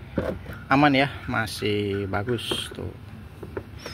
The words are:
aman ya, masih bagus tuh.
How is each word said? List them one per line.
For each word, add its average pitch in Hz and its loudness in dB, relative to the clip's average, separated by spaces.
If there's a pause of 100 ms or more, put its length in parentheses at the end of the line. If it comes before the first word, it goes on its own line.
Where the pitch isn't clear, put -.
(720)
aman 139 8
ya, 135 4 (160)
masih 104 0
bagus 104 -2
tuh. 92 -6 (1040)